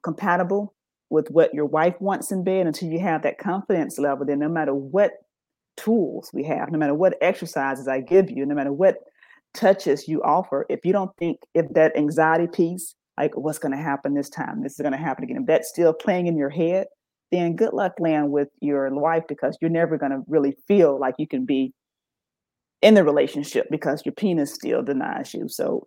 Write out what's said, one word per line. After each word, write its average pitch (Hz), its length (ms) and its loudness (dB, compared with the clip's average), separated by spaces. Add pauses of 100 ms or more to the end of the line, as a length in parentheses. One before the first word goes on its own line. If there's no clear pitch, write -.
compatible 185 680 -2 (360)
with 151 200 0
what 156 240 4
your 147 120 0
wife 156 340 2
wants 190 320 -4
in 185 120 -2
bed, 190 220 2
until 233 240 -4
you 160 100 -2
have 165 220 -2
that - 160 -2
confidence 175 600 -2
level, 139 280 -2
then 143 140 -2
no 151 80 -2
matter 156 260 -2
what 139 380 0 (640)
tools 208 580 -2
we 139 100 -4
have, 151 280 -4
no 160 60 -2
matter 147 160 2
what 180 280 2
exercises 135 640 -2
I 131 120 -2
give 175 300 4
you, 135 160 -4
no 147 80 -2
matter 143 180 -2
what 175 240 2 (580)
touches 190 540 2
you 156 140 0
offer, 147 460 0
if 139 160 -6
you 175 80 2
don't 196 260 -2
think, 170 200 -4 (160)
if 160 200 2
that 156 220 4
anxiety 160 520 2
piece, 170 460 -2 (240)
like, 147 180 -2
"What's 151 220 -4
gonna 139 200 -4
happen 143 360 -4
this 143 160 -4
time? - 320 -8
This 139 160 -8
is - 40 -6
gonna 139 160 -2
happen 151 260 -6
again," 127 140 -8
if 131 80 -4
that's - 220 2
still 165 260 4
playing 180 340 -2
in 170 80 0
your 139 140 0
head, 175 360 0 (460)
then 170 240 0
good 214 180 0
luck 185 260 -2
laying 151 300 0
with 143 180 0 (120)
your 139 300 -2
wife, 160 380 0
because 143 340 -4
you're 165 80 0
never 165 280 0
gonna 139 300 -4
really 139 280 2 (120)
feel 165 320 6
like 131 180 -2
you 151 100 -4
can 127 180 -4
be 135 260 0 (1080)
in 220 120 10
the 202 80 8
relationship 143 680 0
because 151 340 -2
your 139 80 -4
penis 165 420 0
still - 300 -2
denies - 500 -6
you. - 140 -8
So, - 380 -4